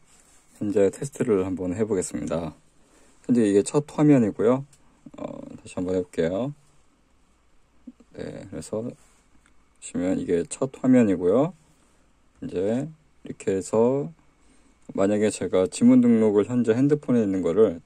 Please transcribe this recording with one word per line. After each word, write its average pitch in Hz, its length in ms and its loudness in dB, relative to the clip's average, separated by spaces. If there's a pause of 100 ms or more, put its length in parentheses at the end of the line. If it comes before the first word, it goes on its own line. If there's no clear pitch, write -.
(580)
현재 98 320 2
테스트를 113 560 -2
한번 90 280 -6
해보겠습니다. 92 800 -4 (720)
현재 120 200 2
이게 101 160 4
첫 147 260 -2
화면이고요. 131 760 2 (540)
어, - 420 -14
다시 - 140 -20
한번 92 220 -4
해볼게요. 92 580 -4 (1600)
네, - 360 -14
그래서 110 400 -8 (880)
보시면 - 400 -4
이게 - 280 -2
첫 - 260 -6
화면이고요. 120 800 2 (880)
이제 113 460 -4 (360)
이렇게 - 280 -8
해서 123 600 0 (800)
만약에 104 380 0
제가 92 380 -2
지문 123 320 4
등록을 110 460 4
현재 120 280 0
핸드폰에 135 480 2
있는 95 200 -2
거를 85 440 2